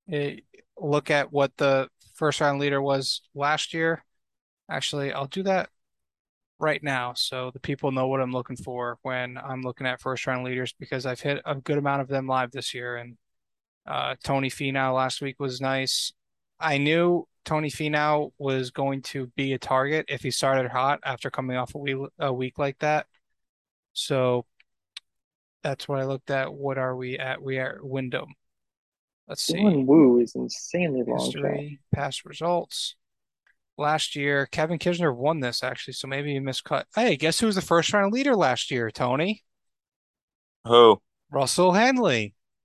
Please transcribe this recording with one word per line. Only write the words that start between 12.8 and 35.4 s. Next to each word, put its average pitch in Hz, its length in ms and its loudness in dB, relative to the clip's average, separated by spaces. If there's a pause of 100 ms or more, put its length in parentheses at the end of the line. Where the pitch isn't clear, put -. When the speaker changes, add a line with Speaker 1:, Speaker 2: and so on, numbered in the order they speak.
Speaker 1:
And, 120 200 -14 (680)
uh, 135 360 -4
Tony 135 260 0
Finau 135 460 -2
last 131 260 -2
week 139 180 -8
was 127 220 -6
nice. 135 520 -2 (460)
I 156 180 0
knew 165 500 2 (180)
Tony 151 240 -2
Finau 151 680 0
was 131 340 -2
going 139 320 -4
to 131 320 -8
be 135 180 0
a 127 60 -2
target 139 500 0
if 135 140 -8
he 135 80 -2
started 135 400 0
hot 135 320 0
after 135 260 -6
coming 127 280 -6
off 123 180 -6
a - 40 -10
wee-, 139 280 -6 (120)
a 139 140 -2
week 127 240 -6
like 139 220 -4
that. 151 280 0 (880)
So 127 520 0 (1160)
that's - 260 -4
what 139 120 -2
I 135 60 -2
looked 135 260 -6
at. 135 220 -2
What 139 240 -4
are 131 180 -2
we 127 240 -6
at? 131 220 -6
We 135 180 -4
are 131 240 -6
Wyndham. 131 520 -6 (920)
Let's - 160 -8
see. 160 140 -2
Speaker 2:
Dylan 180 280 4
Wu 131 340 8
is 117 160 0
insanely 131 680 -4
long 123 300 -4
shot. 143 320 -4
Speaker 1:
History, 143 140 -14 (140)
past 139 320 -4
results. - 720 -4 (800)
Last 147 380 0
year. 143 320 0
Kevin 160 320 -2
Kisner 170 360 0
won 147 240 0
this, 123 240 -4